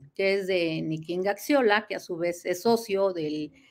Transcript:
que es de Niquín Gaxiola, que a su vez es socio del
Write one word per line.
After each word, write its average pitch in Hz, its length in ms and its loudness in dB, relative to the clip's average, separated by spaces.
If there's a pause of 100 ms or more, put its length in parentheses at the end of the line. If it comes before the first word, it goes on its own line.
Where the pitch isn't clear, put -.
(140)
que 196 200 2
es 196 120 -2
de 170 360 0
Niquín 160 400 -4
Gaxiola, 208 640 2
que 190 80 -8
a 185 60 -6
su 175 160 -8
vez 170 300 -4
es 180 160 -2
socio 196 500 2
del 151 400 -4 (180)